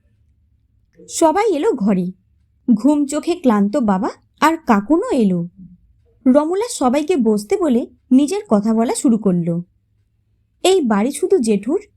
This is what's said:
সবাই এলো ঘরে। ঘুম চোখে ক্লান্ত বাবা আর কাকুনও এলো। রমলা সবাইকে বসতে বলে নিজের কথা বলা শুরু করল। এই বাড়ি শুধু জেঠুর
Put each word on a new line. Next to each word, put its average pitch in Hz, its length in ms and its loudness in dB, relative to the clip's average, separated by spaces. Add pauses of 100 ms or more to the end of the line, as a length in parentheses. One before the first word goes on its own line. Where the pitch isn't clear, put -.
(1080)
সবাই 339 440 2
এলো 330 180 0
ঘরে। 190 340 0 (680)
ঘুম 285 320 2
চোখে 302 300 -4
ক্লান্ত 208 420 0
বাবা 208 320 0 (300)
আর 320 180 0
কাকুনও 311 540 0
এলো। 185 360 0 (800)
রমলা 311 420 2
সবাইকে 294 460 -2
বসতে 214 420 0
বলে 294 300 0 (240)
নিজের 294 380 2
কথা 214 240 0
বলা 233 220 -2
শুরু 226 220 2
করল। 175 440 -2 (1000)
এই 370 180 2
বাড়ি 226 300 0
শুধু 370 260 0
জেঠুর 226 440 -2 (160)